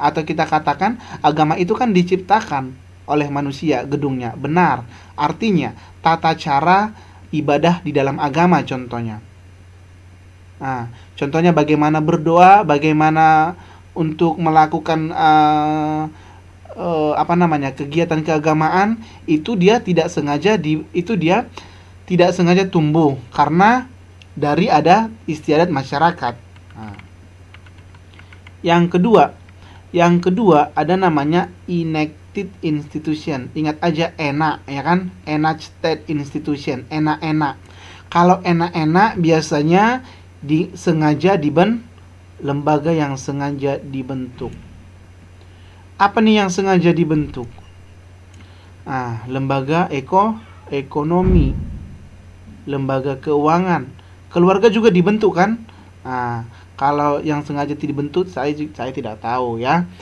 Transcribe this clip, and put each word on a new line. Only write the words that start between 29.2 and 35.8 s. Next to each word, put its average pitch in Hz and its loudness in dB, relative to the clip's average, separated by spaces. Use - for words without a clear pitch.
yang 175 4
kedua 185 2
ada 156 0
namanya 170 0
enacted 160 -6
institution. 151 -6
Ingat 156 -4
aja 165 -2
enak, 151 -2
ya 139 -8
kan? 180 0
Enacted 156 -4